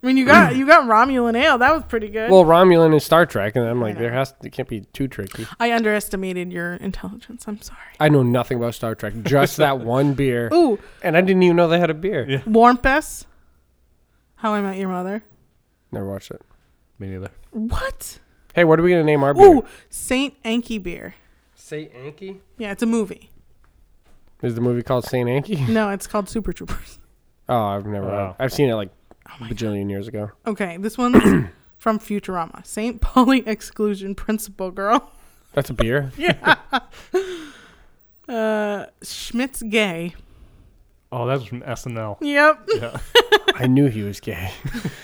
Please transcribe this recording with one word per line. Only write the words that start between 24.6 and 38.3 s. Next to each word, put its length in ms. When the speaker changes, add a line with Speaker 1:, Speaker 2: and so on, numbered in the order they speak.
Speaker 2:
movie 220
called 220
Saint 240
Anky? 380
<laughs> 20
Speaker 1:
No, 200
it's 160
called 240
Super 240
Troopers. 460
Speaker 2:
Oh, 140
I've 240
never, 200
Speaker 3:
Wow. 300
Speaker 2:
I've 160
seen 160
it, 60
like, 160
Speaker 1:
Oh 100
my 100
Speaker 2:
bajillion 400
years 180
ago. 240
Speaker 1:
Okay, 320
this 200
one's 240
<clears throat> 140
from 220
Futurama. 680
Saint 360
Pauli 460
exclusion 680
principal 560
girl. 400
<laughs> 220
Speaker 2:
That's 160
a 40
beer? 400
Speaker 1:
<laughs> 40
Yeah. 380
Uh, 580